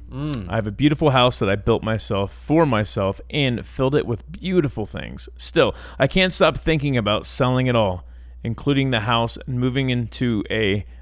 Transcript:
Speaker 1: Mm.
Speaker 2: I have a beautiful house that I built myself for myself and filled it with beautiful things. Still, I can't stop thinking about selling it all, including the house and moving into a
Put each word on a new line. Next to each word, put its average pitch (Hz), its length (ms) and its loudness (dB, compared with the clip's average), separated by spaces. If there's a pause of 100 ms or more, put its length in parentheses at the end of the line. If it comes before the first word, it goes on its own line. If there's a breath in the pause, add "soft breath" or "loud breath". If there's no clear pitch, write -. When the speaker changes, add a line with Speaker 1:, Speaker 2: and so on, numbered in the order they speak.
Speaker 1:
Mm. 131 400 -6
Speaker 2:
I 92 60 -4
have 107 120 0
a 107 40 -4
beautiful 147 380 4
house 127 300 4
that 101 100 2
I 101 80 2
built 110 260 2
myself 98 500 -2
for 160 320 2
myself 104 540 0 (100)
and 135 360 0
filled 135 300 0
it 147 120 2
with 117 240 -6
beautiful 165 540 0
things. 65 500 -10
Still, - 400 2 (240 loud breath)
I 139 80 4
can't 185 240 2
stop 160 260 2
thinking 147 380 0
about 107 300 0
selling 127 420 2
it 120 80 2
all, 95 300 0 (400 soft breath)
including 135 460 0
the 113 100 0
house 117 360 0 (100)
and 123 120 -2
moving 131 300 0
into 120 600 0
a 101 360 0 (160 soft breath)